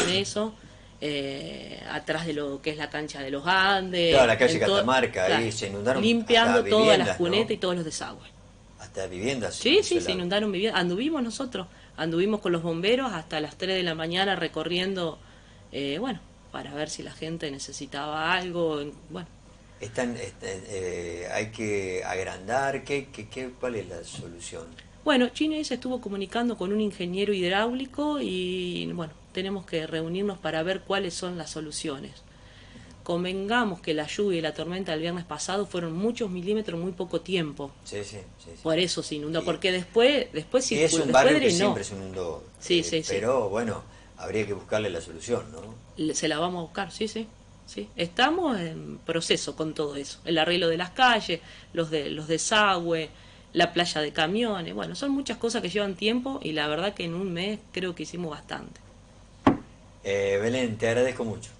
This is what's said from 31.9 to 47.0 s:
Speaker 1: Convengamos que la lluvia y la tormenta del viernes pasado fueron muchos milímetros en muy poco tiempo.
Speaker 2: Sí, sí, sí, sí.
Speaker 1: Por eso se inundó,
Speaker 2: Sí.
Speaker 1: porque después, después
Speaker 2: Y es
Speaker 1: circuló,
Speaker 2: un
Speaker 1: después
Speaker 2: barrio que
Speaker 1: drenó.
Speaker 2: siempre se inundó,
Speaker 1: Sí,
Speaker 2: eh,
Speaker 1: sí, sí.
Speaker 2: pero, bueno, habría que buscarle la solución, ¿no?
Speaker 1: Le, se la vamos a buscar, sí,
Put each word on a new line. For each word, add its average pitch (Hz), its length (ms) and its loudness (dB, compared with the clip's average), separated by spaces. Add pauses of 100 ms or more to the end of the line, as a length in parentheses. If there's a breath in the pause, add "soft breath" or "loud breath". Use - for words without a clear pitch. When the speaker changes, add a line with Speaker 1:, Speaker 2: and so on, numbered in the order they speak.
Speaker 1:
Convengamos 190 800 0
que 160 140 0
la 151 100 0
lluvia 190 320 0
y 165 40 0
la 156 120 0
tormenta 175 380 -4
del 156 100 -2
viernes 175 240 -4
pasado 185 400 -2
fueron 170 280 -4
muchos 214 360 -2
milímetros 180 480 -2
en 165 60 -4
muy 185 80 -2
poco 175 300 -2
tiempo. 143 500 -2 (120)
Speaker 2:
Sí, 101 200 -6
sí, 104 140 -12 (200)
sí, - 80 -20
sí. 85 60 -16 (100)
Speaker 1:
Por 160 160 2
eso 175 240 2
se 151 140 -6
inundó, 151 240 -2
Speaker 2:
Sí. 160 60 -2
Speaker 1:
porque 175 260 0
después, 233 600 4
después 196 380 0
Speaker 2:
Y 147 40 0
es 156 160 6
Speaker 1:
circuló, 160 120 4
Speaker 2:
un 139 40 0
Speaker 1:
después 127 180 8
Speaker 2:
barrio 151 140 8
que 143 60 4
Speaker 1:
drenó. 180 120 6
Speaker 2:
siempre 190 260 2
se 101 120 -8
inundó, 92 480 -6 (160)
Speaker 1:
Sí, 175 200 2
Speaker 2:
eh, 151 40 0
Speaker 1:
sí, 160 200 0
sí. - 120 -6
Speaker 2:
pero, 113 340 2
bueno, 104 320 -2 (360 loud breath)
habría 98 280 -2
que 98 80 -4
buscarle 101 380 -2
la 85 100 -4
solución, 85 500 -6
¿no? 80 100 -14 (360)
Speaker 1:
Le, 156 160 0
se 160 140 -2
la 151 100 0
vamos 180 220 -2
a - 20 -6
buscar, 170 300 -8
sí, 220 160 -4